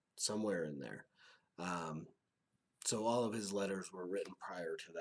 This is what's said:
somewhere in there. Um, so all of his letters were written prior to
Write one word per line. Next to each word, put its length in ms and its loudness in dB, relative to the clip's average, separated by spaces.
somewhere 480 2
in 160 -4
there. 260 -8
Um, 480 -2
so 200 2
all 200 6
of 80 2
his 180 0
letters 400 2
were 160 -6
written 320 -2
prior 380 -4
to 240 -10